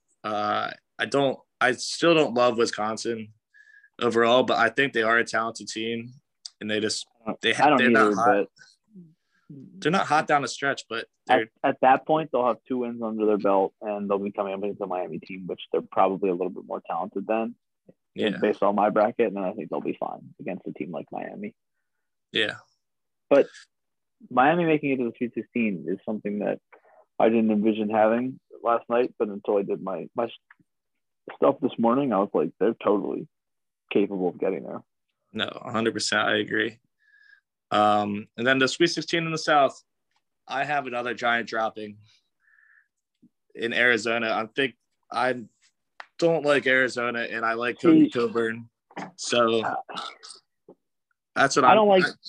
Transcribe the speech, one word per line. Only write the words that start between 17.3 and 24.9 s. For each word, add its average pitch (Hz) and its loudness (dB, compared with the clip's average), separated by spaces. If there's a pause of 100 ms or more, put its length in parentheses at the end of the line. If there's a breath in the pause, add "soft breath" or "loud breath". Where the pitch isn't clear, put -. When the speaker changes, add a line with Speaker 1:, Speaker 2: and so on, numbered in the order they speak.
Speaker 1:
Yeah. 101 -2
Speaker 2:
based 104 0
on 101 2
my 104 2
bracket, 107 2
and 98 -8
I 92 -4
think - -10
they'll 73 -6
be 73 -6
fine - -8 (200)
against - -10
a 78 -8
team - -10
like - -10
Miami. - -10 (800)
Speaker 1:
Yeah. 107 -2 (720)
Speaker 2:
But 139 6 (840)
Miami 151 4
making 151 2